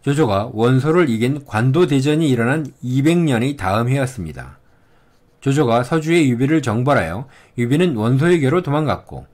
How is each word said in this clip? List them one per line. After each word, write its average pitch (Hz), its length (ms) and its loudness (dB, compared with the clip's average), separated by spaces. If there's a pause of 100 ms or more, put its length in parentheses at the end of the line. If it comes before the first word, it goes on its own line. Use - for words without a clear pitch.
조조가 127 520 0
원소를 131 560 2
이긴 123 360 -2
관도대전이 143 840 0
일어난 127 360 0 (160)
이백 135 360 0
년의 139 400 0
다음 107 320 -2
해였습니다. 80 720 -6 (840)
조조가 131 420 2
서주의 160 460 0
유비를 139 320 0
정벌하여 117 640 -2 (300)
유비는 139 400 0
원소에게로 143 640 2
도망갔고 139 720 -4